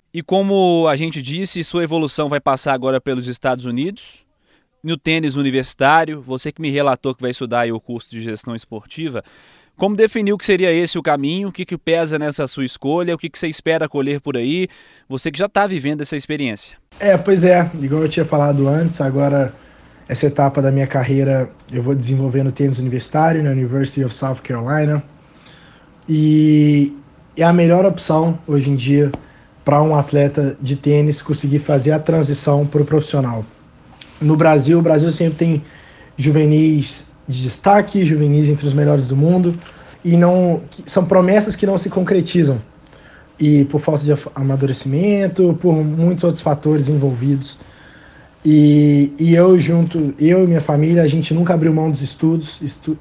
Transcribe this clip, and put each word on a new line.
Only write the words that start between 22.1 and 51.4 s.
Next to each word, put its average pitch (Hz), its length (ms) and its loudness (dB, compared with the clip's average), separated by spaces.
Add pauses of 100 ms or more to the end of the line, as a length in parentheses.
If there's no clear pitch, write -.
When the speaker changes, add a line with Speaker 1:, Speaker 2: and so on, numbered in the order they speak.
Speaker 2:
no 135 80 -2
tênis 135 260 -2
universitário, 151 640 -2
na 143 60 0
University 135 560 -2
of 117 80 -6
South 135 300 -6
Carolina, 147 600 -2 (1040)
e 151 840 4 (420)
é - 80 0
a 170 80 6
melhor 175 360 4
opção 165 580 0
hoje 143 240 0
em 139 60 0
dia 139 360 2 (520)
pra 143 180 4
um 156 140 2
atleta 143 640 0
de 135 140 -4
tênis 147 480 0
conseguir 143 340 -2
fazer 143 320 0
a 156 80 2
transição 147 720 0
pro 147 180 0
profissional. 131 580 -2 (800)
No 156 160 2
Brasil, 156 420 4
o - 20 2
Brasil 160 300 2
sempre 165 260 -2
tem 165 240 0 (540)
juvenis 151 880 2 (240)
de 127 160 -6
destaque, 196 640 2
juvenis 147 420 2
entre 147 180 0
os 139 80 -2
melhores 147 340 2
do 131 80 -2
mundo, 170 380 2 (520)
e 170 100 4
não, 175 460 2 (100)
que - 180 -18
são 185 140 0
promessas 190 500 2
que - 120 -4
não 196 120 0
se 185 120 -6
concretizam. 170 720 0 (760)
E 147 280 4
por 143 160 -4
falta 147 240 -2
de 147 80 2
af-, - 200 -6
amadurecimento, 170 1300 0
por 175 160 2
muitos 160 480 0
outros 165 180 0
fatores 147 460 0
envolvidos. 135 680 -2 (840)
E, 147 760 6
e 165 160 4
eu 180 240 6
junto, 156 580 0
eu 180 280 4
e - 20 4
minha 170 140 2
família, 156 420 2
a 156 40 4
gente 156 260 0
nunca 175 200 2